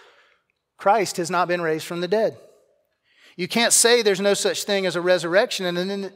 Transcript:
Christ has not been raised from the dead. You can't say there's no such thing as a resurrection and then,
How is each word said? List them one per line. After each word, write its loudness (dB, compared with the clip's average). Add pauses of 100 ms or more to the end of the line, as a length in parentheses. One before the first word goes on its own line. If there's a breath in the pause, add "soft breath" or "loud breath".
(760 soft breath)
Christ 0
has -4
not 0
been -2
raised -2
from -8
the -4
dead. 0 (1000 soft breath)
You -4
can't 0
say 4
there's 2
no 2
such -2
thing -2
as -2
a -2
resurrection 0
and -4
then, -6